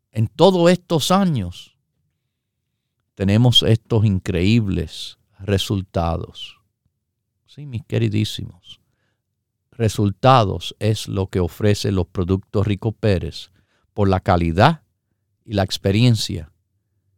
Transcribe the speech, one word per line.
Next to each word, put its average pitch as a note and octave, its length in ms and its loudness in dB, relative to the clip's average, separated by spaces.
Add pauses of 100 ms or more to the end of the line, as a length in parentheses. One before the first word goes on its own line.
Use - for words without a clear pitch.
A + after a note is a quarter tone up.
(100)
en A2 160 -4
todos F3 440 4
estos F3 400 0
años, D#3+ 640 -2 (1400)
tenemos A2 480 4
estos A2 420 2
increíbles F#2+ 1120 -2 (200)
resultados. F#2+ 1200 -4 (880)
Sí, D3 200 -20
mis B2 180 -10
queridísimos. A2 960 -4 (960)
Resultados G#2+ 1040 0
es G#2+ 280 -4
lo G2 200 -4
que - 120 -4
ofrecen G2+ 560 -2
los F2+ 120 0
productos F#2+ 600 -2
Rico G#2 260 -4
Pérez F2 580 -4 (420)
por G2+ 160 0
la F#2 120 2
calidad F2+ 640 2 (640)
y A2+ 80 -18
la G2 120 0
experiencia G2 840 0 (680)